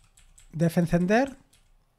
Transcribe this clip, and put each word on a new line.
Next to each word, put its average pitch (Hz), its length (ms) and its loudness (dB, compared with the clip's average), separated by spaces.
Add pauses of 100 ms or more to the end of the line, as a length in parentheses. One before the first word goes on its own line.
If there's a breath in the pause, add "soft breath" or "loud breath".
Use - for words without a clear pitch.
(540)
Def 165 240 0
encender. 180 580 0 (640)